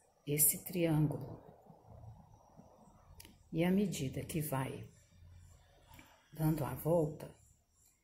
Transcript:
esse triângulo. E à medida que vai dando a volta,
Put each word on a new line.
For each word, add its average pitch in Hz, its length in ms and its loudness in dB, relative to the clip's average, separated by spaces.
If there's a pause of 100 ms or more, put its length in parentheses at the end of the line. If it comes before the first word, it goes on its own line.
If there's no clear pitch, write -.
(260)
esse 151 380 2
triângulo. 156 800 0 (2000)
E 165 120 2
à 180 60 4
medida 151 540 0
que 165 160 -4
vai 131 480 -4 (1400)
dando 156 320 2
a 123 100 -4
volta, 151 600 0 (680)